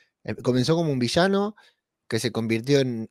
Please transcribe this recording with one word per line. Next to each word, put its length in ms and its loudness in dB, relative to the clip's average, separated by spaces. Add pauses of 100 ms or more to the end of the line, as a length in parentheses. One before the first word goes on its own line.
(240)
eh, 120 -8
comenzó 400 0
como 180 0
un 60 -2
villano, 580 2 (500)
que 120 -4
se 120 -2
convirtió 480 0
en 320 -4